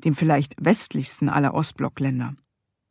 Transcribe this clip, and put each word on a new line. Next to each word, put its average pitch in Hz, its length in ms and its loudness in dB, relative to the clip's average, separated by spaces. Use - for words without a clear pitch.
dem 151 120 2
vielleicht 151 440 2
westlichsten - 680 0
aller 143 240 0
Ostblockländer. 135 840 -4